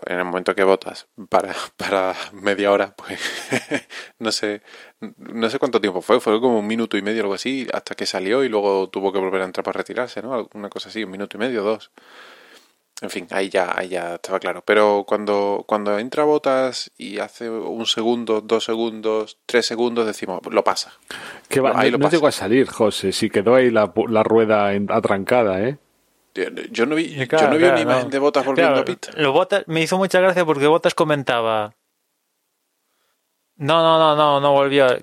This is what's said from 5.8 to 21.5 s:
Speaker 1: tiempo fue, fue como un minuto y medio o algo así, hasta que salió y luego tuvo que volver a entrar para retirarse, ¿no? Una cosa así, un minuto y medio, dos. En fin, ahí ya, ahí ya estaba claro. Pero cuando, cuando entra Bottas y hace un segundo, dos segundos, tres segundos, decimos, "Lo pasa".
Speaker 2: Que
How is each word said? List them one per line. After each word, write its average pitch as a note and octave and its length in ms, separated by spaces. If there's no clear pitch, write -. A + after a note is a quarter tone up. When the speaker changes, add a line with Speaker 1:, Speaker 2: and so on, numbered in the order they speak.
Speaker 1:
tiempo F#2 200
fue, B2+ 180
fue A2 200
como A#2+ 200
un G#2 80
minuto A2 300
y G2 40
medio G#2+ 200
o G#2 40
algo G2 80
así, B2+ 400
hasta - 220
que G#2 100
salió G2+ 380
y C3 60
luego G2 400
tuvo G2 220
que F#2+ 80
volver F#2+ 220
a F#2+ 40
entrar F#2 200
para F#2 140
retirarse, G#2 420
¿no? A#2 320
Una G2+ 160
cosa - 200
así, G#2+ 140
un F#2+ 80
minuto G2 260
y - 20
medio, A#2 240
dos. G#2+ 260
En G2+ 80
fin, F#2 220
ahí F#2+ 180
ya, F2+ 260
ahí F#2 140
ya F2 240
estaba F#2 260
claro. F2+ 240
Pero G#2 440
cuando, G2+ 600
cuando G#2 300
entra B2+ 260
Bottas C3+ 760
y G2+ 180
hace G#2+ 320
un A2+ 380
segundo, A2+ 540
dos A2 220
segundos, A2 840
tres A#2 180
segundos, A#2 400
decimos, G2 340
"Lo G#2 120
pasa". - 300
Speaker 2:
Que C3+ 120